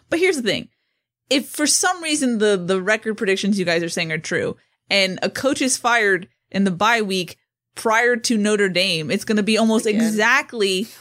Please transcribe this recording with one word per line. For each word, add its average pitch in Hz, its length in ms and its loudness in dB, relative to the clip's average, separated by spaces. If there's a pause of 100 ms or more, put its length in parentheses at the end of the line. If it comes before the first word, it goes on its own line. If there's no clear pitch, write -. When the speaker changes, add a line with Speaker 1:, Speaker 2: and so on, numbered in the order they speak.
(100)
Speaker 1:
But 339 80 0
here's 370 180 2
the 247 60 -4
thing. 165 260 -2 (640)
If 262 180 0
for 294 180 -2
some 359 360 0
reason 277 360 0
the, 208 240 2
the 185 200 0
record 214 340 -2
predictions 196 420 0
you 180 60 0
guys 170 180 0
are 170 60 -4
saying 165 240 -4
are 156 60 -4
true, - 380 -4 (340)
and 190 320 0
a 196 80 -2
coach 277 320 -2
is 254 160 0
fired 214 500 2 (220)
in 196 140 0
the 196 60 2
bye 214 320 2
week 190 360 -4 (380)
prior 233 400 2
to 226 220 -2
Notre 202 300 2
Dame, 175 420 -2
it's 196 140 -2
gonna 208 180 0
be 214 160 2
almost 220 260 2
Speaker 2:
Again. 214 160 0
Speaker 1:
exactly 220 840 0 (160)